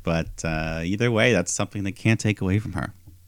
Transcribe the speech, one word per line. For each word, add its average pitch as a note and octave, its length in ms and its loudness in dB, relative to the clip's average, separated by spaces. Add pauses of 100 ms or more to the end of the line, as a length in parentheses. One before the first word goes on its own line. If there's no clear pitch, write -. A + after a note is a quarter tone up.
but, E2 420 -2
uh, D#2+ 400 -2
either G#2 280 0
way, A#2 200 4
that's F2 200 2
something G#2 320 -4
they G2 80 -4
can't A2+ 260 2
take G#2+ 220 0
away F#2+ 180 2
from G#2+ 140 -6
her. - 200 -6 (360)